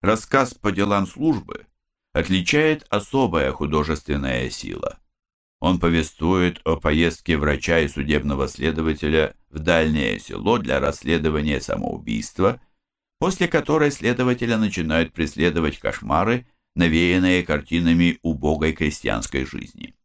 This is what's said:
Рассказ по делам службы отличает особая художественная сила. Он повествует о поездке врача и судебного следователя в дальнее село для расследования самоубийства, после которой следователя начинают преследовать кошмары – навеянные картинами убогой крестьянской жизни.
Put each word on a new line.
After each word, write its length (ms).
Рассказ 540
по 160
делам 380
службы 580
отличает 760
особая 600
художественная 1000
сила. 520
Он 200
повествует 840
о 120
поездке 600
врача 440
и 80
судебного 580
следователя 880
в 80
дальнее 640
село 380
для 200
расследования 840
самоубийства, 1000
после 300
которой 420
следователя 680
начинают 560
преследовать 640
кошмары – 680
навеянные 680
картинами 800
убогой 500
крестьянской 720
жизни. 500